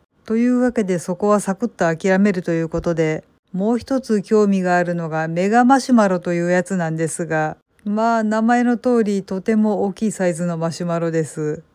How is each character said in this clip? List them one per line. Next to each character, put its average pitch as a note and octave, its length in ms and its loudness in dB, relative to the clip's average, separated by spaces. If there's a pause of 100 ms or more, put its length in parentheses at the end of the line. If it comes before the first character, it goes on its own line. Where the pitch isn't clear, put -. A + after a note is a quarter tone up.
(240)
と A3 120 -2
い A#3+ 100 2
う B3 140 2
わ B3 120 0
け A#3 100 0
で F#3 160 -2
そ F3+ 160 -6
こ G#3 140 -2
は G#3 120 4
サ G3 140 -2
ク A#3+ 120 -4
ッ - 20 0
と E3 260 -2
諦 F#3+ 240 0
め G3+ 140 4
る F3+ 80 -4
と E3+ 120 -2
い E3 100 0
う D#3+ 80 -6
こ E3 100 -4
と E3+ 140 -2
で、 D#3 280 -2 (300)
も G3+ 220 0
う A#3+ 40 0
一 C4 220 -4
つ A3 220 -2
興 G#3+ 240 2
味 G3 160 2
が F3+ 160 2
あ F3+ 40 2
る F3 120 -2
の E3 160 -6
が D#3+ 180 -4
メ F3+ 220 0
ガ B3 160 4
マ C4+ 120 6
シ C4 140 -4
ュ - 20 6
マ G#3+ 140 6
ロ F#3 120 0
と F3+ 120 -4
い E3+ 100 0
う F3 80 0
や F3+ 120 2
つ F#3 140 -4
な E3 140 -2
ん D#3+ 60 -4
で D#3+ 100 -2
す D#3+ 200 -6
が、 D#3 320 -2 (260)
ま A3 340 0
あ A3 60 -2
名 G#3+ 160 0
前 A#3+ 240 2
の A#3+ 140 2
通 A#3+ 260 2
り G3 180 -2
と F#3+ 200 -8
て A3 140 0
も G#3+ 280 2
大 G3 80 -2
き A3 140 -4
い G3+ 60 -2
サ F#3+ 140 -2
イ F3 60 0
ズ E3+ 140 -4
の E3+ 100 -4
マ E3 160 -4
シ F3 120 -8
ュ - 20 -4
マ E3+ 120 -2
ロ E3 120 -2
で D#3+ 140 0
す。 D#3 380 -6 (120)